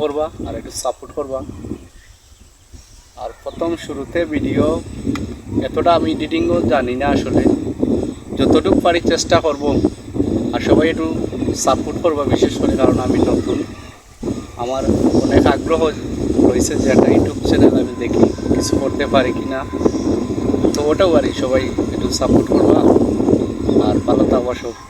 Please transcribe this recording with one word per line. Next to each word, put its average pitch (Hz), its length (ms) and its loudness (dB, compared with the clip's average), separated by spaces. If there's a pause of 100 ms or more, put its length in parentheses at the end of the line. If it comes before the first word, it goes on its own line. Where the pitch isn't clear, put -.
করবা 151 240 -2 (220)
আর 135 120 -10
একটু 127 120 -14 (100)
সাপোর্ট - 360 -6
করবা। 131 220 -6 (1800)
আর 117 80 -10 (140)
প্রথম 165 260 -6 (160)
শুরুতে 139 340 -6 (140)
ভিডিও 139 320 0 (1000)
এতটা 156 300 0
আমি 160 180 0
এডিটিংও 165 420 0 (160)
জানি 123 280 0
না 143 140 0
আসলে, - 280 0 (920)
যতটুকু 156 480 4
পারি 170 140 4 (120)
চেষ্টা 165 340 0
করব। 143 180 0 (920)
আর - 140 -4
সবাই 160 260 4
একটু 160 140 -4 (580)
সাপোর্ট 135 380 0
করবা 147 200 0 (100)
বিশেষ - 280 2
করে, - 200 2
কারণ 127 240 2
আমি - 140 0 (120)
নতুন, - 260 -2 (1040)
আমার 131 200 -4 (400)
অনেক - 200 4 (120)
আগ্রহ 160 260 0 (680)
রয়েছে 127 340 0
যে 135 140 0
একটা - 200 6
YouTube - 340 0
চ্যানেল - 320 6
আমি - 120 -4 (100)
দেখি 113 200 2 (320)
কিছু - 260 -2
করতে 135 320 -2
পারি 127 240 2
কি - 160 -6
না। 131 60 -4 (1120)
তো 139 60 -2 (100)
ওটাও 175 280 2
আর 135 100 2
কি, - 60 -2 (100)
সবাই 131 200 0 (300)
একটু - 140 -4 (120)
সাপোর্ট - 340 2
করবা, - 260 4 (1080)
আর - 80 0 (120)
ভালো - 240 2
থাকবা 123 300 0
সব 117 120 -8 (160)